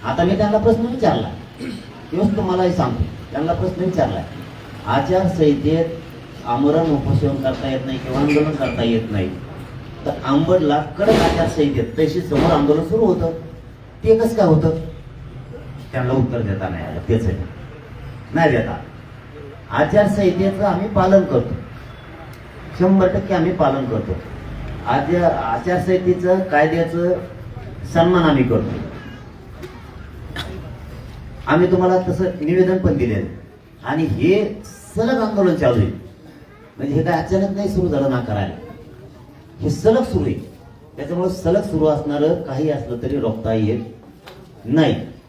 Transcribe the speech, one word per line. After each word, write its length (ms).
आता 200
मी 120
त्यांना 220
प्रश्न 280
विचारला, 420
तेच 240
तुम्हालाही 360
सांगतो, 320
त्यांना 200
प्रश्न 320
विचारलाय, 400
आचारसंहितेत 1600
आमरण 460
उपोषण 500
करता 280
येत 160
नाही 120
किंवा 220
आंदोलन 320
करता 300
येत 280
नाही, 200
तर 180
आंबडला 560
कडक 240
आचारसंहितेत 760
तहसील 300
समोर 240
आंदोलन 320
सुरू 200
होतं, 280
ते 140
कसं 180
काय 100
होतं? 320
त्यांना 200
उत्तर 300
देता 260
नाही 160
आलं, 240
तेच 180
आहे, 100
नाही 160
देता. 260
आचारसंहितेचं 920
आम्ही 240
पालन 360
करतो, 300
शंभर 360
टक्के 200
आम्ही 180
पालन 320
करतो. 320
आज 280
आचारसंहितेचं, 1300
कायद्याचं 680
सन्मान 300
आम्ही 220
करतो. 360
आम्ही 240
तुम्हाला 380
तसं 220
निवेदन 380
पण 180
दिलेलं 880
आणि 180
हे 400
सलग 560
आंदोलन 360
चालू 240
आहे, 100
म्हणजे 180
हे 80
काय 200
अचानक 340
नाही 120
सुरू 200
झालं 220
ना 100
करायला, 340
हे 100
सलग 320
सुरू 220
आहे. 100
त्याच्यामुळे 360
सलग 300
सुरू 240
असणारं 560
काही 280
असलं 320
तरी 180
रोखता 320
येत 1120
नाही. 300